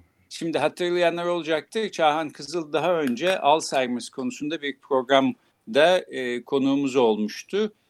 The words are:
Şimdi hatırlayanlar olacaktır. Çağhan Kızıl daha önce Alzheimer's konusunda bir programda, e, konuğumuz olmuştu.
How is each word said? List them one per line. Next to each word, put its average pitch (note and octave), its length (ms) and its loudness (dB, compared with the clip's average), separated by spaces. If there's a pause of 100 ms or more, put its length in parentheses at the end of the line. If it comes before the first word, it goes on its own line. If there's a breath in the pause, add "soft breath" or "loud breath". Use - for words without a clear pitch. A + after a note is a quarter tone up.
(300)
Şimdi D#3+ 300 -6
hatırlayanlar E3+ 680 0
olacaktır. F3 640 -4
Çağhan D#3 400 0
Kızıl D3+ 440 -8
daha E3 280 0
önce D3 380 0
Alzheimer's C3+ 680 0
konusunda D3 520 -8
bir C#3 160 -8
programda, C3+ 1200 2
e, B2 440 -6
konuğumuz C3+ 520 0
olmuştu. A#2 800 0 (160)